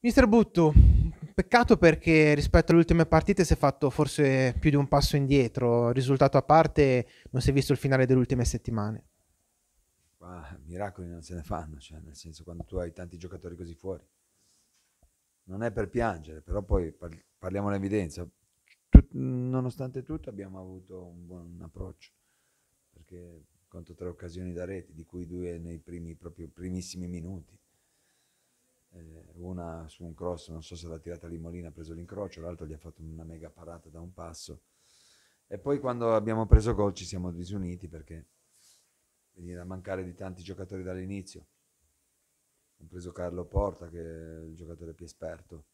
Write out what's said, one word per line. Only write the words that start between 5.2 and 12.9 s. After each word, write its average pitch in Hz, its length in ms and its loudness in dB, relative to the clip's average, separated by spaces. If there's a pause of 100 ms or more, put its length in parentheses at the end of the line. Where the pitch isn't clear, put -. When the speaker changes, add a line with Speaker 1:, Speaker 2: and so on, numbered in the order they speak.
Speaker 1:
risultato 135 440 2
a 131 60 6
parte 147 680 4 (220)
non 131 120 -2
si 143 100 4
è - 20 0
visto 139 180 2
il 131 60 4
finale 131 280 2
delle 131 140 6
ultime 123 240 0
settimane. 110 640 -4 (1120)
Speaker 2:
Ma 87 480 -18
miracoli 92 420 -10
non 85 140 -14
se 90 140 -14
ne 80 80 -10
fanno, 78 340 -8
cioè, 76 240 -20
nel 76 160 -20
senso, 82 260 -20
quando 85 220 -14
tu 92 100 -14
hai 87 160 -6